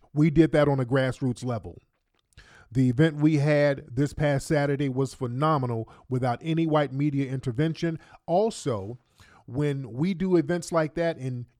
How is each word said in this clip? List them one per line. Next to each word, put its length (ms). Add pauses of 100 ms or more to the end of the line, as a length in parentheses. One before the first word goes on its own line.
(120)
We 180
did 220
that 160
on 120
a 40
grassroots 600
level. 360 (920)
The 160
event 280
we 200
had 560
this 200
past 360
Saturday 400
was 260
phenomenal 760 (200)
without 340
any 240
white 260
media 380
intervention. 680 (260)
Also, 720 (480)
when 460
we 220
do 220
events 360
like 220
that 240
and 260 (160)